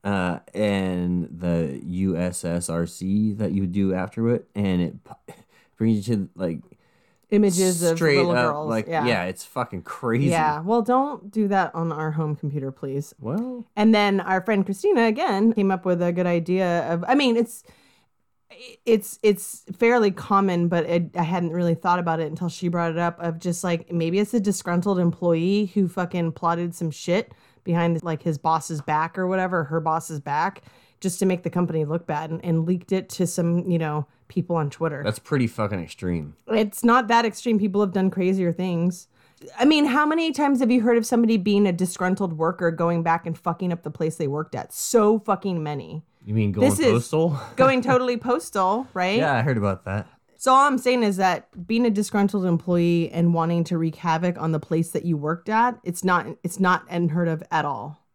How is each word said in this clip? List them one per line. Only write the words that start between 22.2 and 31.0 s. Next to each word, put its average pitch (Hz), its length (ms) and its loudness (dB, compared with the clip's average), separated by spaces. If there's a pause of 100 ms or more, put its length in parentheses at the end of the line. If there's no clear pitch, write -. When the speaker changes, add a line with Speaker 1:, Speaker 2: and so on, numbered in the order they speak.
Speaker 2:
until 165 220 -6
she 175 180 -6
brought 170 240 0
it 160 60 -4
up, 170 220 -2
of 170 200 -6
just, 175 240 -4
like, 170 280 -4
maybe 170 280 0
it's 208 140 0
a 240 60 2
disgruntled 185 600 0
employee 175 680 2
who 190 200 0
fucking 175 460 -2
plotted 170 420 -2
some 165 160 -4
shit 180 400 -2 (320)
behind, 170 400 0
like, 160 200 -6
his 160 140 -2
boss's 160 440 -2
back 160 360 -2
or 185 100 -2
whatever, 185 380 0
her 156 140 -2
boss's 160 400 -2
back, 151 440 -4 (380)